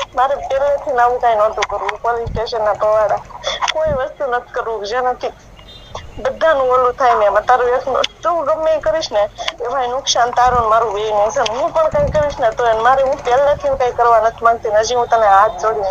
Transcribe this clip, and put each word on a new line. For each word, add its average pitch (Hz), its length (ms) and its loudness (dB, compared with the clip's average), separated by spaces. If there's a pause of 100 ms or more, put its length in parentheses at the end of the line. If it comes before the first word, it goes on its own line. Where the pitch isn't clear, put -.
(140)
મારે 269 200 0
પહેલેથી 285 580 -2
ને 240 100 0
આવું 247 180 0
કાંઈ 233 160 2
નહોતું 214 340 0
કરવું. 202 320 -6
પોલીસ 233 260 -4
સ્ટેશનના 220 440 -4
પવાડા. 214 440 0 (560)
કોઈ 311 200 -2
વસ્તુ 277 380 -6
નથી 240 220 -6
કરવું 226 340 -6
જેનાથી 247 420 -4 (920)
બધાનું 269 520 0
ઓલું 247 220 2
થાય 247 220 2
ને 220 100 2
એમાં 202 200 2
તારું 247 240 2
એકનું. 254 340 0 (200)
તું 330 220 0
ગમે 320 260 0
એ 311 100 0
કરીશ 311 320 -2
ને 208 160 0 (360)
એમાંય 247 220 -2
નુકસાન 247 440 0
તારું 247 320 2
ને 220 60 0
મારું 220 260 2
બેયનું 208 360 0
છે. 226 220 0
હું 294 200 -2
પણ 320 160 2
કાંઈ 294 220 0
કરીશ 294 300 0
ને 233 100 2
તો 233 160 0
એને 220 140 2
મારે, 262 220 4
હું 269 220 -2
પહેલેથી 285 440 2
ને 269 80 0
કાંઈ 247 160 0
કરવા 233 280 4
નથી 226 240 -2
માંગતી 233 240 2
ને 208 120 2
હજી 220 140 0
હું 240 120 0
તને 226 200 2
હાથ 202 360 4
જોડીને 214 280 -2